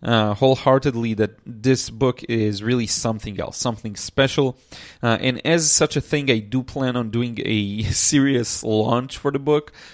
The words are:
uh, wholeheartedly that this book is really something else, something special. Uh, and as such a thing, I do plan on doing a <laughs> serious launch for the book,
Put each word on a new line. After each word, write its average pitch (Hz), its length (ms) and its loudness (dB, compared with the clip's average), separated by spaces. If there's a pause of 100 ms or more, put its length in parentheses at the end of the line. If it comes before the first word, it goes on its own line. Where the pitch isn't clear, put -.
uh, 110 320 2
wholeheartedly 131 800 2
that 104 320 -2
this 123 420 0
book 123 400 -2
is 107 340 0
really 117 240 0
something 107 520 -4
else, - 180 -6
something 110 380 -6
special. 135 640 0 (440)
Uh, 117 180 2
and 127 260 -2
as 160 240 2
such - 260 2
a 143 40 -2
thing, 143 300 -2
I 113 80 2
do 110 240 -4
plan 127 340 -4
on 117 140 -4
doing 117 340 -4
a 107 380 -2
<laughs> 98 100 -2
serious 135 720 2
launch 117 540 0
for 143 120 -2
the 139 80 0
book, 147 340 0 (220)